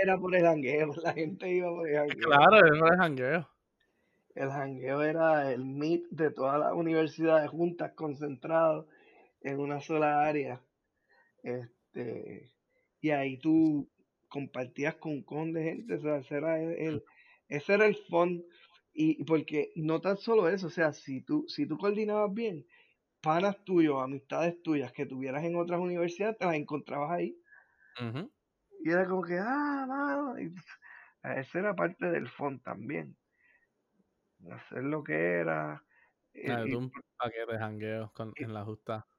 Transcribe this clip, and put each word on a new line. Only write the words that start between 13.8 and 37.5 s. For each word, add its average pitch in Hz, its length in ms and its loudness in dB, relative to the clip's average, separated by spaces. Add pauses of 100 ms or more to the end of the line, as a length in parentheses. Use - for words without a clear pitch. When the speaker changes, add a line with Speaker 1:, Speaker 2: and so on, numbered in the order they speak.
Speaker 1:
compartías 139 680 -6
con 156 180 -8
un 135 100 -8
cojón 160 300 -6
de 160 100 -4
gente, 175 320 -6
o 147 60 -6
sea, 147 160 -2
ese 135 180 -8
era 160 260 -2
el, 165 160 -4
el, 156 200 -4
Speaker 2:
Ujú. - 80 -10 (420)
Speaker 1:
ese 147 260 -2
era 208 120 6
el 208 100 4
fun. 175 480 0 (500)
Y, 156 280 2
y 139 40 -4
porque 151 500 0
no 160 260 -2
tan 196 160 0
solo 214 320 2
eso, 185 180 -2
o 175 40 -6
sea, 160 200 0
si 135 300 -10
tú, 151 260 -2
si 147 200 -4
tú 151 100 -4
coordinabas 208 560 0
bien, 202 320 -6 (560)
panas 180 420 0
tuyos, 156 400 4
amistades 143 600 -4
tuyas 143 280 0
que 143 140 -6
tuvieras 135 380 -6
en 170 120 -2
otras 175 240 0
universidades, 180 580 -2
te - 80 -2
las 170 100 2
encontrabas 147 560 -4
ahí. 175 280 -4 (600)
Speaker 2:
Ujú. 127 300 -6 (520)
Speaker 1:
Y - 80 -2
era 180 160 2
como 185 160 -2
que, 175 160 -4
"Ah, 277 480 -4
mano", 277 520 -4
y 165 140 -10 (720)
esa 135 360 -6
era 202 160 -2
parte 170 320 -4
del 151 220 -2
fun 135 300 -8
también. 143 560 -10 (1400)
Hacer 120 320 -12
lo 151 200 -4
que 151 120 -6
era, 156 680 -2 (500)
eh, - 180 -8
Speaker 2:
Ah, 120 140 -2
Speaker 1:
y 135 60 -4
Speaker 2:
tú 120 60 -4
un 127 140 -6
Speaker 1:
por - 120 -18 (140)
Speaker 2:
paquete 117 360 -6